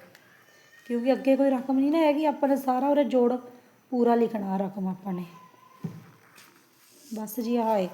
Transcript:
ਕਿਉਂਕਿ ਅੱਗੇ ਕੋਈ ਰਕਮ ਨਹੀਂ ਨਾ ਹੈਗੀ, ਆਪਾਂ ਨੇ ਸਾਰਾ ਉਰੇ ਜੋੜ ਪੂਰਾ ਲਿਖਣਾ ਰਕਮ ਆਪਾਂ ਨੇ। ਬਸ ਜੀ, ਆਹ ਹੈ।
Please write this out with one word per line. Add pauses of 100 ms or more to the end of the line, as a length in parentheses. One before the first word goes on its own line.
(880)
ਕਿਉਂਕਿ
ਅੱਗੇ
ਕੋਈ
ਰਕਮ
ਨਹੀਂ
ਨਾ
ਹੈਗੀ,
ਆਪਾਂ
ਨੇ
ਸਾਰਾ
ਉਰੇ
ਜੋੜ (560)
ਪੂਰਾ
ਲਿਖਣਾ
ਰਕਮ
ਆਪਾਂ
ਨੇ। (1900)
ਬਸ
ਜੀ,
ਆਹ
ਹੈ।